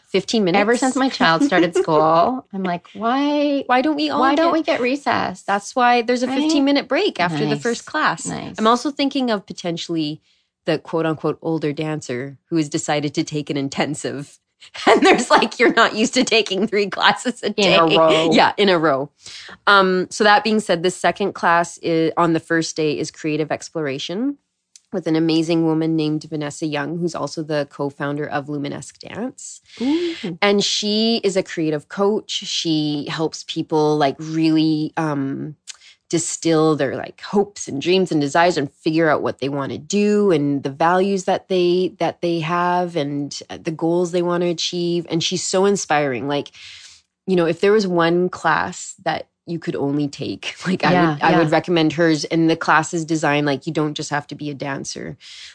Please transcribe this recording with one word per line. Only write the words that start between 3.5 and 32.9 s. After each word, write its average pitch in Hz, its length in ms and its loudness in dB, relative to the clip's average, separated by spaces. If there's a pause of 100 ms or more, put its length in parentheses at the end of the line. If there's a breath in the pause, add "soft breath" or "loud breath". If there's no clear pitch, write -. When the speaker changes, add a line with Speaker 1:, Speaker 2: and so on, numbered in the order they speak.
Speaker 1:
Why 247 140 4
don't 302 140 2
we 294 140 -2
all - 120 -2
Speaker 2:
why 269 140 4
don't 330 120 4
Speaker 1:
get 294 60 2
Speaker 2:
we 320 100 0
get 294 180 -2
recess?" 247 640 -2
Speaker 1:
That's 202 320 -4
why 240 260 4
there's 247 220 0
a 247 40 -2
Speaker 2:
Right? 269 140 -2
Speaker 1:
fifteen 302 240 2
minute 277 220 0
break 339 320 0
after 170 260 0
the 151 80 0
Speaker 2:
Nice. - 80 -4
Speaker 1:
first 233 240 -4
class. 277 400 -2
Speaker 2:
Nice. - 320 -8
Speaker 1:
I'm 214 100 0
also 240 220 2
thinking 277 400 -2
of 202 160 -2
potentially 165 760 -6 (460)
the 156 140 0
quote 165 260 -4
unquote 156 380 -2
older 160 300 -2
dancer 139 640 -6 (120)
who 170 60 -2
has 151 140 0
decided 151 460 -2
to 160 80 -2
take 151 280 -6
an 143 60 -2
intensive. 139 840 -6
<laughs> - 440 -8
And 415 180 6
there's, 247 240 4
like, 277 300 2
you're - 140 4
not 226 200 4
used 214 200 0
to 247 100 2
taking 202 440 0
three 202 220 0
classes - 540 -2
a - 60 -2
day. 196 260 2
Speaker 2:
In 165 60 6
a 160 160 4
row. 160 340 4
Speaker 1:
Yeah, 180 240 4
in 196 140 2
a 175 100 4
row. 147 300 0 (580 loud breath)
Um, 190 420 4
so - 140 -2
that 208 180 6
being 214 200 2
said, 170 220 0
the 185 60 4
second 180 440 -2
class 170 460 0
is, 160 360 0
on 170 160 2
the 160 80 2
first 165 380 -2
day 156 200 0
is - 140 -6
creative 151 400 -4
exploration 170 840 -6 (560)
with 175 120 -4
an 160 120 2
amazing 165 480 2
woman 160 320 2
named 151 320 0
Vanessa 151 360 -8
Young, 147 340 -4
who's 170 140 -2
also 147 300 -6
the 147 280 -2
co-founder 143 540 -6
of 143 220 -6
Luminesque 143 520 -8
Dance. - 600 -12 (220 loud breath)
Speaker 2:
Ooh. 330 340 0 (260 loud breath)
Speaker 1:
And 202 220 4
she 220 600 0
is 190 100 0
a 185 80 0
creative 156 460 -4
coach. 202 420 -2
She 151 760 -2